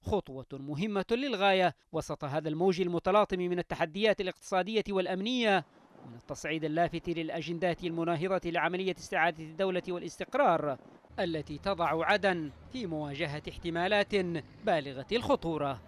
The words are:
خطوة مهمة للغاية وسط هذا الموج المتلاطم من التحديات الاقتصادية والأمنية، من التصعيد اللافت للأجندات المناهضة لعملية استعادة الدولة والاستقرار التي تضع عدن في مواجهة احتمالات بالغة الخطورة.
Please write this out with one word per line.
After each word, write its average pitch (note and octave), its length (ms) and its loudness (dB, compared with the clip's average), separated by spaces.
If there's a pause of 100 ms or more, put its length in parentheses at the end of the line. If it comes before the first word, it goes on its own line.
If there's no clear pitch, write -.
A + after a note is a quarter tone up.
خطوة C3+ 520 -4
مهمة D3+ 580 -4
للغاية G3 640 2 (180)
وسط D#3 320 -6
هذا D3+ 240 -2
الموج E3+ 320 2
المتلاطم F#3 580 2
من F3+ 200 0
التحديات F3 600 0
الاقتصادية F#3+ 680 0
والأمنية، G3 760 2 (420)
من B2 80 -16
التصعيد D3+ 500 -4
اللافت D#3+ 440 0
للأجندات E3 760 -2
المناهضة E3+ 680 0
لعملية F3+ 480 0
استعادة E3 460 0
الدولة F3+ 440 -2
والاستقرار E3+ 920 0 (420)
التي D#3+ 380 -4
تضع E3 480 0
عدن F3+ 440 2 (220)
في B3+ 140 -6
مواجهة D3+ 640 -4
احتمالات F3+ 640 0 (500)
بالغة C#3 480 -2
الخطورة. E3 760 0